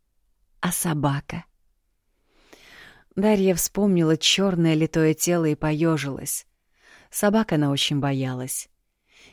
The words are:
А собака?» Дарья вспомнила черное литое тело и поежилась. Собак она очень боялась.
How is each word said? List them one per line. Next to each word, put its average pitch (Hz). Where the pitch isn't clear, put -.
А 180
собака?» 147
Дарья 196
вспомнила 170
черное 170
литое 156
тело 175
и 151
поежилась. 151
Собак 214
она 151
очень 139
боялась. 131